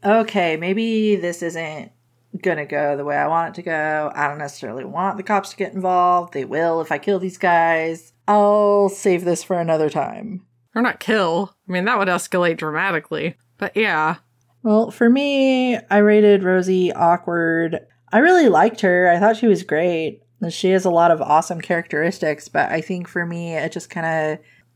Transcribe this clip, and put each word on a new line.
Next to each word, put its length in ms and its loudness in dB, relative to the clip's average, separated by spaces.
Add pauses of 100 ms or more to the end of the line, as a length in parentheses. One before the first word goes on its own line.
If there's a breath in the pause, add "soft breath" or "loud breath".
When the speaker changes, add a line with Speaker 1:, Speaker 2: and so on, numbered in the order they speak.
Speaker 1:
"Okay, 540 0
maybe 580 0
this 280 -6
isn't 480 -10 (500)
gonna 240 -2
go 320 -2
the 80 -8
way 100 -4
I 120 0
want 220 0
it 120 -14
to 40 -20
go. 500 -4
I 120 -2
don't 120 -8
necessarily 460 -12
want 320 -6
the 60 -10
cops 280 -2
to 40 -20
get 180 -6
involved. 600 0
They 120 -6
will 360 -2
if 100 -10
I 60 -2
kill 220 -2
these 180 -8
guys. 720 0 (160)
I'll 640 4
save 340 0
this 200 -2
for 160 -2
another 300 0
time." 580 -8 (280)
Speaker 2:
Or 60 0
not 180 -2
kill. 540 -2 (140)
I 40 -14
mean, 140 -2
that 140 0
would 80 0
escalate 500 0
dramatically. 800 -4 (240)
But 180 -6
yeah. 380 0 (460)
Speaker 1:
Well, 300 2
for 180 2
me, 680 2 (120)
I 100 2
rated 440 6
Rosie 480 0
awkward. 880 0 (320)
I 80 0
really 300 6
liked 320 2
her. 280 4
I 80 4
thought 200 2
she 100 0
was 160 4
great. 580 -2 (280)
She 220 -2
has 120 2
a 60 0
lot 220 4
of 100 2
awesome 400 0
characteristics, 880 -4
but 200 -2
I 120 -4
think 260 -10
for 180 -6
me, 300 -8
it 160 -6
just 180 -12
kinda 480 -4 (380 soft breath)